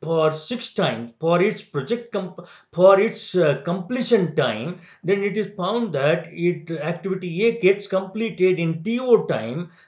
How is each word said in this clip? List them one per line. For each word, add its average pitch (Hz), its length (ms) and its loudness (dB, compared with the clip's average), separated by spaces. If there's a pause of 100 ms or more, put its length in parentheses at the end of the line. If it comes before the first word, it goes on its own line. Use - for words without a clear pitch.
for 160 280 2
six 233 440 -8
times 120 440 -2
for 170 240 2
its 208 220 -2
project 220 480 -6
comp-, 185 340 -8 (260)
for 190 280 8
its, - 340 -2
uh, 156 280 2
completion 190 720 0
time, 131 420 -2 (240)
then 196 220 0
it 202 120 -2
is 208 200 -4
found 196 380 -2
that 156 360 0
it, 170 400 -2
activity 175 760 -4
A 226 120 2
gets 196 300 2
completed 190 720 0
in 165 240 -2
T 233 160 -2
O 247 240 4
time 131 460 -4 (180)